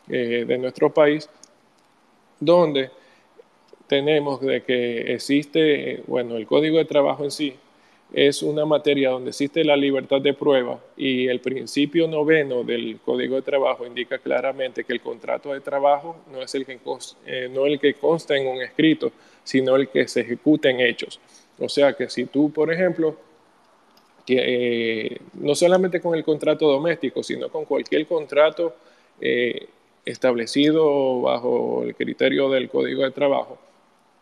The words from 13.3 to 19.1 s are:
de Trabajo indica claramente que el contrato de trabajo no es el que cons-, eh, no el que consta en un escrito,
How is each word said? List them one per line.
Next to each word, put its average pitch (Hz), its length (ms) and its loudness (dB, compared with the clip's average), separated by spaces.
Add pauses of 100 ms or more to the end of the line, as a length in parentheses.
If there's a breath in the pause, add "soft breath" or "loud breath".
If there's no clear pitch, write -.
de 131 80 -2
Trabajo 127 420 0
indica 123 320 -8
claramente 131 680 -4
que 123 100 -6
el 120 80 -6
contrato 127 520 -8
de 135 80 -10
trabajo 143 560 0 (140)
no 131 100 -12
es 131 140 -10
el 135 100 -4
que 127 140 -16
cons-, 135 360 -12 (100)
eh, 127 260 -8
no 135 160 0
el 147 120 -2
que 139 140 4
consta 156 420 0
en 135 120 -2
un 131 140 -4
escrito, 139 500 2 (320 soft breath)